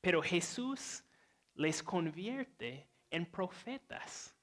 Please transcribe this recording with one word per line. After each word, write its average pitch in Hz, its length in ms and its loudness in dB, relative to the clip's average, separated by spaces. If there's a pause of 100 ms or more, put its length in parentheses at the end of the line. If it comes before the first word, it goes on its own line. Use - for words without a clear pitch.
Pero 170 200 6
Jesús 247 840 0 (480)
les 156 280 2
convierte 165 1080 -2 (220)
en 165 140 0
profetas. - 1160 -6